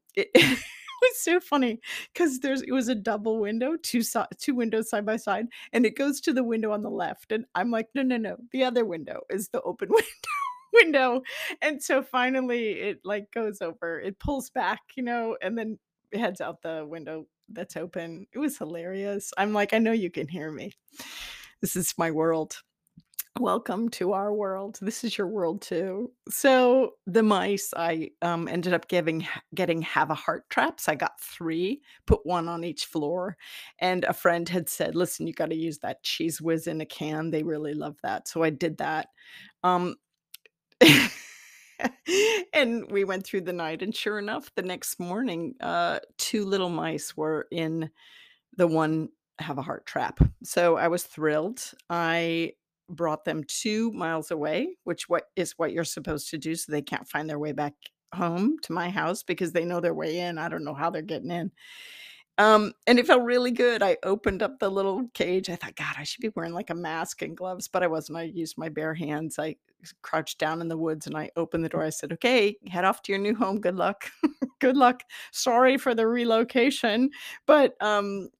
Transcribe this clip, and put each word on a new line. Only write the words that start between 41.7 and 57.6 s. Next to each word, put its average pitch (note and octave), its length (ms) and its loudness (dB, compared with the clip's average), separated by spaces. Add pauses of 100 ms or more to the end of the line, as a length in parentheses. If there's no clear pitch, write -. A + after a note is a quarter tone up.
and A#3 360 2
we G3+ 140 2
went F#3+ 220 -2
through G3 160 -4
the F3 120 -4
night, E3 280 -4
and G3+ 120 -4
sure G#3+ 240 -2
enough, G#3+ 380 -6
the F#3+ 80 -4
next - 340 -8
morning, F3+ 640 -4
uh, F3 400 0 (180)
two G#3 280 -2
little F#3+ 240 0
mice D#3+ 480 -4
were D#3 340 -2
in D#3+ 380 -2 (640)
the F3+ 120 4
one D#3+ 420 2 (300)
have D3+ 180 -6
a C3+ 40 -6
heart - 240 -8
trap. - 340 -4 (240)
So F3 340 4
I D3+ 100 2
was F3 160 2
thrilled. D#3 720 -2 (160)
I E3 640 0 (360)
brought D#3+ 360 -2
them D#3+ 220 -2
two A3 440 -2
miles E3 400 -4
away, E3+ 520 -2
which - 260 -6
what, F3 160 2 (100)
is F3 220 -2
what E3 140 0
you're E3 120 -2
supposed D3+ 460 -6
to E3 80 -6
do D#3+ 180 -4
so E3 160 -8
they D3 100 -2
can't - 260 -8
find D3+ 220 -4
their D3 100 -4
way D3+ 120 -4
back D3 220 -4 (400)